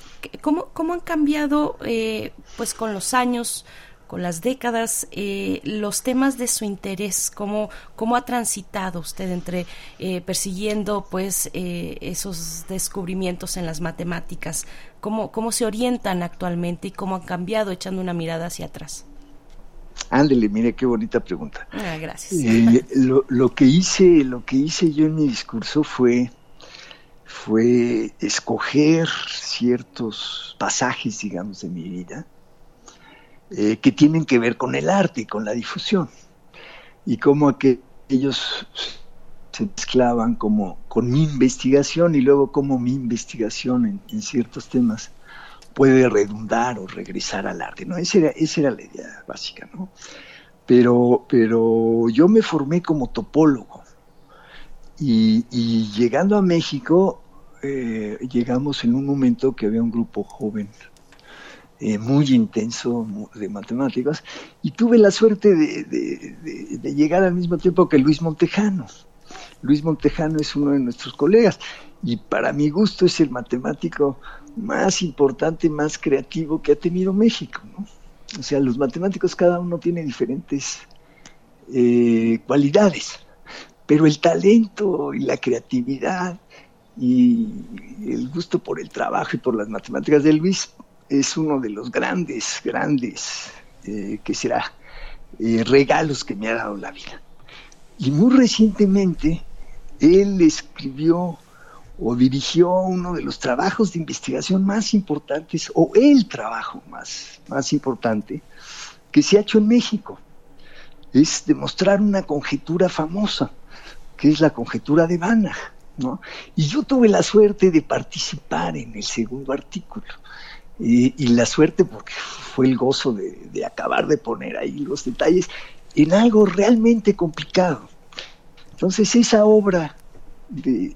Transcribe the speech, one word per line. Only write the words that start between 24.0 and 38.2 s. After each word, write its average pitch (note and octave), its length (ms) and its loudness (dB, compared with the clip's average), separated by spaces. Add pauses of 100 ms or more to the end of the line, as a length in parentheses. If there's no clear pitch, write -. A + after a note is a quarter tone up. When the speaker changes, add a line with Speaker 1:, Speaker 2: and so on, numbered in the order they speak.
Speaker 2:
lo B2 180 -6
que C3 140 -2
hice D#3+ 340 2
yo D3+ 140 2
en D#3 100 0
mi D3+ 140 2
discurso A#2 540 -4
fue, B2 480 2 (920)
fue A#2 960 0
escoger D#3 880 0 (220)
ciertos - 1300 -6
pasajes, A#2+ 600 -4
digamos, G2 420 -10
de F#2 80 -10
mi E2+ 180 -10
vida, F2+ 400 -12 (1300)
eh, G#2+ 240 0
que C3+ 140 4
tienen D#3 320 4
que B2 160 2
ver A#2 160 0
con B2+ 200 -4
el C#3+ 140 -2
arte F#3+ 320 0
y G#2 40 -10
con G#2+ 180 -8
la - 80 -6
difusión, D#3 580 -4 (960)
y A#2 120 -2
cómo C#3+ 320 4
aquellos - 1160 -2 (840)